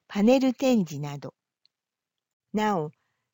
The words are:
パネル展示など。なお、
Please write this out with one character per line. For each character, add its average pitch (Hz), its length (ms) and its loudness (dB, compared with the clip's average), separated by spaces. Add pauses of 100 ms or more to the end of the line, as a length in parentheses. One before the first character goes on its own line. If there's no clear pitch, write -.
パ 208 160 -2
ネ 254 160 6
ル 262 160 0
展 247 280 2
示 151 160 -8
な 143 200 -10
ど。 - 160 -16 (1160)
な 208 280 -2
お、 151 100 -6 (440)